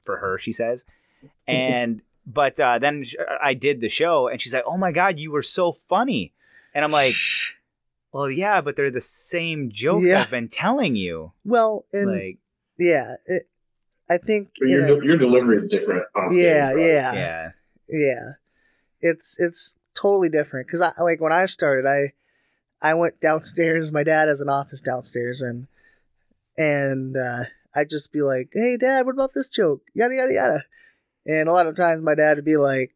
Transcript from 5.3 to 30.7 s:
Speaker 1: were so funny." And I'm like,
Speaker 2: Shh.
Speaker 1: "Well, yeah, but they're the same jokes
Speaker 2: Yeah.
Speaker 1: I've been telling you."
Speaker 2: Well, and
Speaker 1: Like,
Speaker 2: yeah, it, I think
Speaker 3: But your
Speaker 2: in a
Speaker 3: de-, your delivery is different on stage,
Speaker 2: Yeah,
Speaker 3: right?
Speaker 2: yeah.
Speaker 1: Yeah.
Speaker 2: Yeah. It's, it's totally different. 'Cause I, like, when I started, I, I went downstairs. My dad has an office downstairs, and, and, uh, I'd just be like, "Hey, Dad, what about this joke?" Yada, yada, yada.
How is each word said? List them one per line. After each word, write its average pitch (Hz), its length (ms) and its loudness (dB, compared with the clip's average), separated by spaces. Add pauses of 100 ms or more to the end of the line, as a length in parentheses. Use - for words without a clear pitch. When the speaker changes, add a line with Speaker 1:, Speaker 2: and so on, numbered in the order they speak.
Speaker 1:
were 147 120 -2
so 175 280 0
funny." 185 640 -2 (400)
And 147 120 0
I'm 151 60 -2
like, 139 220 4
Speaker 2:
Shh. - 400 -2 (580)
Speaker 1:
"Well, 139 200 -4
yeah, 190 300 0
but 143 140 -6
they're 139 160 0
the 123 100 -4
same 160 680 -4
jokes 165 380 0
Speaker 2:
Yeah. 190 120 4
Speaker 1:
I've - 100 -4
been 120 160 -4
telling 190 480 -2
you." 82 380 -6 (100)
Speaker 2:
Well, 220 500 0
and 202 180 0
Speaker 1:
Like, 190 260 -6 (420)
Speaker 2:
yeah, 139 360 2 (120)
it, 185 160 -2 (680)
I 175 80 4
think 208 420 -2
Speaker 3:
But 131 100 2
your 139 160 4
Speaker 2:
in 143 60 4
a 143 80 6
Speaker 3:
de-, 127 60 -4
your 160 120 6
delivery 123 400 4
is 92 100 -2
different 92 360 -2 (120)
on - 140 -2
stage, 180 140 4
Speaker 2:
Yeah, 147 300 4
Speaker 3:
right? 151 80 2
Speaker 2:
yeah. 143 320 2
Speaker 1:
Yeah. 82 380 -6 (380)
Speaker 2:
Yeah. 131 400 -2 (720)
It's, - 380 -2
it's - 360 -2 (200)
totally 196 340 2
different. 147 400 -4
'Cause 170 120 -4
I, 170 100 2 (100)
like, 170 200 0
when 156 100 0
I 185 140 4
started, 139 420 0
I, 143 260 0 (680)
I 156 140 2
went 170 260 -2
downstairs. 160 680 0
My 147 120 0
dad 156 260 4
has 143 120 -2
an 143 80 -4
office 139 320 -4
downstairs, 123 600 -6
and, 123 260 -8 (920)
and, 139 600 -2
uh, 123 260 -4 (320)
I'd 151 140 0
just 151 220 -8
be 151 100 -2
like, 131 320 -2
"Hey, 240 240 0
Dad, 254 280 2
what 262 80 -4
about 269 220 -2
this 277 140 -4
joke?" 156 320 0 (120)
Yada, 247 220 0
yada, 262 180 0
yada. 151 300 0 (640)